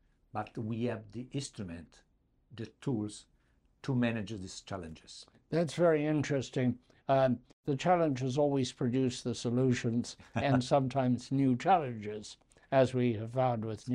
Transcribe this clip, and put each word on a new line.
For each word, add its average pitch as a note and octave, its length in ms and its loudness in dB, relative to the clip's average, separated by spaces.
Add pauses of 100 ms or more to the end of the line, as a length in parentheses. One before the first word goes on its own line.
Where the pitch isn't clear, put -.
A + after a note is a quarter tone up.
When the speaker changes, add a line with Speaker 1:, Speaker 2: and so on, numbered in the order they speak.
(320)
Speaker 1:
but G#2+ 260 -8
we A2+ 280 -4
have G#2+ 260 -6
the A#2+ 200 -12
instrument, F#2 680 -10 (540)
the G#2+ 120 -10 (140)
tools G#2+ 440 -6 (580)
to C3+ 120 -2
manage A2+ 360 0
these F#2 300 -10
challenges. - 640 -12 (240)
Speaker 2:
That's D#3 240 -2
very D#3+ 320 4
interesting. C3+ 720 0 (320)
Um, C3+ 300 4 (260)
the D3 100 0
challenges C#3 640 2
always C#3 340 2
produce B2+ 500 0
the A#2 140 -4
solutions A#2+ 800 0 (100)
Speaker 1:
<laughs> - 100 -14
Speaker 2:
and C3 280 2
sometimes C3 680 0
new C3+ 260 4
challenges, A#2 800 0 (340)
as C3 220 4
we B2 200 2
have A2+ 200 -6
found B2 320 0
with A2 200 -8
Speaker 1:
Correct. B2 100 -10